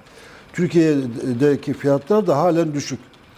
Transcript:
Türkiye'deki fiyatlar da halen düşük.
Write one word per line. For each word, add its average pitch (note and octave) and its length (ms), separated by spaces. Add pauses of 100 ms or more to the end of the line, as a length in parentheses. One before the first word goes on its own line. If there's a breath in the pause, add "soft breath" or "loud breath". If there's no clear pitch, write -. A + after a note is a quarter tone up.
(540 loud breath)
Türkiye'deki C#3 1200
fiyatlar C#3+ 540
da C#3+ 100
halen E3 360
düşük. C#3 260 (380)